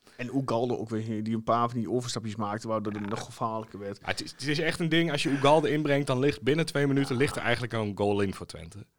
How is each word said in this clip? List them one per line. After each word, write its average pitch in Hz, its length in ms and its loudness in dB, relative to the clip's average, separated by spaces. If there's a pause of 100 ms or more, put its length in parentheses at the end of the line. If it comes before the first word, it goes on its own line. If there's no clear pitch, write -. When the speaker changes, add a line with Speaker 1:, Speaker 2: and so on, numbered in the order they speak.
(160)
Speaker 1:
En 123 200 -8
Ugalde 123 420 0
ook 110 100 -6
weer, 110 360 -4
die 113 100 -2
een 113 100 -2
paar 117 260 4
van 123 80 -4
die 101 120 -2
overstapjes 113 460 -2
maakte, 107 320 -4
waardoor 107 240 -2
het 104 100 -6
Speaker 2:
Ja. 101 60 -6
Speaker 1:
nog 110 160 -6
gevaarlijker 110 540 -8
werd. 101 220 -8
Speaker 2:
Ja, - 60 -18
het 95 180 -4
is, - 60 -12
het - 160 -12
is 151 120 0
echt 165 220 0
een 170 80 0
ding, 165 240 4
als 147 100 0
je - 80 0
Ugalde 143 400 6
inbrengt, 143 360 2
dan 127 120 2
ligt 139 240 2
binnen 151 240 2
twee 143 200 0
minuten 139 300 2
ligt 139 200 2
er - 60 -4
eigenlijk 117 300 0
een 110 240 0
goal 101 240 2
in 98 140 0
voor - 120 -12
Twente. 82 400 -14 (120)